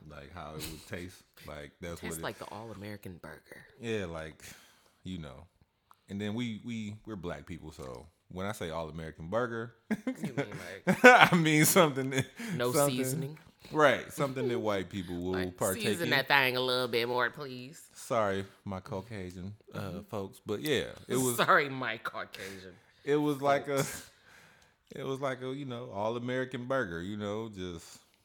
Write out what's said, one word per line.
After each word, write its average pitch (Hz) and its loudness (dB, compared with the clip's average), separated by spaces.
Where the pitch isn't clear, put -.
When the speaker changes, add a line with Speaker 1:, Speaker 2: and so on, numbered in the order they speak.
Speaker 1:
like, 73 -14
how 78 -12
it 78 -8
would 78 -14
taste, 90 -10
Speaker 2:
<laughs> - -20
Speaker 1:
like, 73 -12
that's 85 -8
Speaker 2:
Tastes - -6
Speaker 1:
what - -10
it - -6
Speaker 2:
like 120 -6
the - -10
All-American 104 -12
burger. - -16
Speaker 1:
Yeah, 110 -2
like, 80 -8
you 92 -6
know. 76 -12
And 98 -6
then 104 -2
we, 113 -4
we, 110 -6
we're 110 -8
black 80 -6
people, 78 -10
so 65 -12
when 92 -4
I 104 -2
say 87 -4
All-American 80 -6
burger, 117 -2
Speaker 2:
You 143 -4
mean, 123 -4
Speaker 1:
<laughs> - -
Speaker 2:
like - 4
Speaker 1:
I 208 10
mean 156 6
something 135 6
that, 131 0
Speaker 2:
No 123 2
Speaker 1:
something 143 4
Speaker 2:
seasoning? 135 -2
Speaker 1:
Right, 135 6
something 131 -2
that 117 2
white 101 2
people 90 -4
will 92 0
Speaker 2:
Like, 92 -2
Speaker 1:
partake 113 2
Speaker 2:
season 143 2
Speaker 1:
in. 151 0
Speaker 2:
that 135 4
thing 131 6
a 127 2
little 127 2
bit 117 2
more, 123 2
please. 131 -12
Speaker 1:
Sorry, 101 2
my 95 -6
Caucasian, 95 -8
uh, - -6
Speaker 2:
Mm-hmm. 104 -6
Speaker 1:
folks, 98 -6
but 107 -2
yeah, 117 2
it 123 0
was 127 2
Speaker 2:
<laughs> 185 4
Sorry, 160 6
my 123 -4
Caucasian 95 -10
Speaker 1:
it 143 4
was 147 2
like 139 4
a, 139 2
Speaker 2:
folks. - -8
Speaker 1:
it 139 -8
was 135 -4
like 131 -4
a, 131 -6
you 143 -8
know, 123 -8
All-American 123 -2
burger, 107 0
you 101 -4
know, 104 -4
just, 90 -8